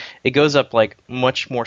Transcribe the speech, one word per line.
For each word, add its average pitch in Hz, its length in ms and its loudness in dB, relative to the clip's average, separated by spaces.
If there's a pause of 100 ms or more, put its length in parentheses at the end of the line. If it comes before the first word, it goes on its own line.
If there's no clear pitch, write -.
(240)
it 131 60 0
goes 143 260 2
up, 135 160 0
like, - 240 2 (120)
much 127 420 -2
more, 120 160 -4